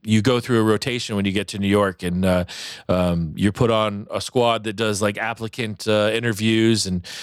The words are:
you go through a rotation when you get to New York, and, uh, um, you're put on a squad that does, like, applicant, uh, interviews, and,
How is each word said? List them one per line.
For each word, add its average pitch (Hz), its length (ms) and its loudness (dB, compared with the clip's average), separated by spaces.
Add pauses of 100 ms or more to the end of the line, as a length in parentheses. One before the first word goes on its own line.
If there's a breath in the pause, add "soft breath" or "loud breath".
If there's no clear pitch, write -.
you 107 180 4
go 123 180 2
through 117 200 0
a 110 40 4
rotation 110 520 0
when 101 100 0
you 98 60 2
get 98 180 -2
to 107 80 -10
New 98 100 -2
York, 98 360 2
and, 92 220 -2
uh, 90 200 2 (440 loud breath)
um, 87 480 0
you're 98 160 2
put 117 180 0
on 107 400 -2
a 101 80 -4
squad 117 460 0
that 110 80 -4
does, 107 280 -2
like, 104 160 0
applicant, 110 720 -8
uh, 107 260 2
interviews, 113 720 2
and, 92 200 -4 (180 loud breath)